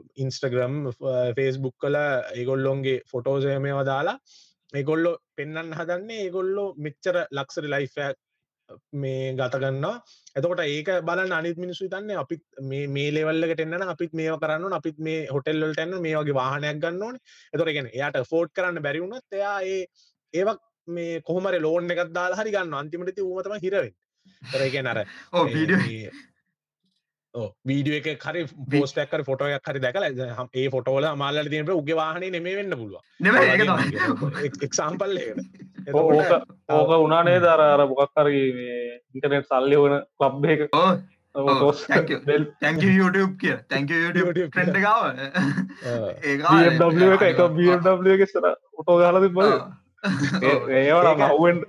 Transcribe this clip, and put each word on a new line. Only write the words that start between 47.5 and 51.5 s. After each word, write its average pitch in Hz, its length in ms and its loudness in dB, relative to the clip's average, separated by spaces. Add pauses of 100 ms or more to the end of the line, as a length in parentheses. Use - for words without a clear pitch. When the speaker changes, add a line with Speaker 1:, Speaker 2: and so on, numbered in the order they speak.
Speaker 3:
බී 175 160 6
එම් 180 120 4
ඩබ්ලිව් 185 340 6
එක 196 100 6
ඉස්සර 175 240 0 (200)
ෆොටෝ 175 280 4
ගහලා 175 240 6
තිබ්බා. 190 260 4
Speaker 2:
ඔව්. - 140 2 (760)
Speaker 3:
ඒ, 127 100 2
Speaker 2:
ඔව්. 127 240 2
Speaker 3:
ඒවා 143 320 6
නම් 160 100 6
Speaker 1:
ඒක 143 120 4
Speaker 3:
අහුවෙන්න. 165 420 4